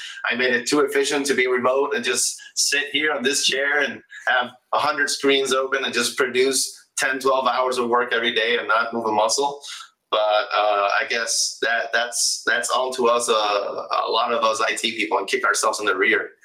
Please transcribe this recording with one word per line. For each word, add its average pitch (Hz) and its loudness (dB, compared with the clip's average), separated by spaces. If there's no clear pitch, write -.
I 120 0
made 127 2
it 120 -2
too 147 2
efficient 139 2
to 135 0
be 127 2
remote 127 2
and 120 -2
just 123 -2
sit 143 0
here 151 0
on 131 -2
this 135 0
chair 139 0
and 120 -4
have 120 2
a 120 0
hundred 143 0
screens 135 2
open 135 0
and 120 -4
just 120 -2
produce 131 0
ten, 135 0
twelve 131 2
hours 123 0
of 120 -2
work 120 2
every 117 0
day 113 0
and 104 -6
not 117 2
move 113 -4
a 107 0
muscle. 110 0
But, - 2
uh, 104 2
I - -2
guess - -2
that, 113 0
that's, - -2
that's 117 0
all 127 0
to 120 2
us, 120 2
uh, 117 2
a - -2
lot 117 0
of 117 0
us 110 2
I 113 0
T 113 -4
people, 101 -2
and 98 -4
kick 123 -2
ourselves 107 0
in 104 -2
the 95 2
rear 101 0